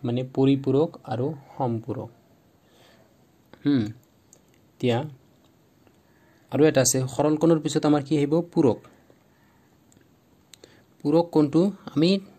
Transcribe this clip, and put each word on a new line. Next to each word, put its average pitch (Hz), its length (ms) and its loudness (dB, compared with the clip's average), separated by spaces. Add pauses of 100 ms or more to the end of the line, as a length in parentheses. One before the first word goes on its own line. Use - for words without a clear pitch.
মানে 123 180 -2 (120)
পৰিপূৰক 135 560 2 (160)
আৰু 123 200 -4 (260)
সম্পূৰক। 113 580 -8 (1500)
হুম, 143 240 0 (840)
এতিয়া 120 300 -2 (1500)
আৰু 135 140 2
এটা 135 160 4
আছে, - 260 0
সৰল 151 300 0
কোণৰ 165 220 4
পিছত 156 260 -4
আমাৰ 147 180 2
কি 139 140 -4
আহিব? 143 160 0 (180)
পূৰক। 135 260 2 (2250)
পূৰক 160 260 2
কোণটো 151 320 2 (260)
আমি 160 240 0 (280)